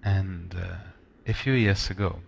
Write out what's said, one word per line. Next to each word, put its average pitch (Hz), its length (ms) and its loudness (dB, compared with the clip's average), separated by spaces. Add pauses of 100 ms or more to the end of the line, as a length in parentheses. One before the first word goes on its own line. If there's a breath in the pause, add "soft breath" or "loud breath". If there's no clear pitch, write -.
And, 95 520 0
uh, 87 220 -6 (500)
a 113 60 0
few 135 220 0
years 104 360 4
ago 92 380 -2